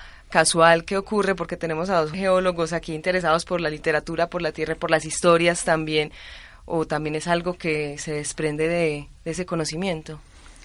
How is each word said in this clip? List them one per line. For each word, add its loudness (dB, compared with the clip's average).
casual 6
que -4
ocurre 0
porque -6
tenemos -4
a 4
dos 0
geólogos 2
aquí -4
interesados 2
por -2
la -2
literatura, -2
por -4
la -2
tierra, -4
por -4
las 4
historias 4
también, 0
o -2
también -4
es -6
algo 0
que -4
se -8
desprende -2
de, -2
de -6
ese -6
conocimiento. -4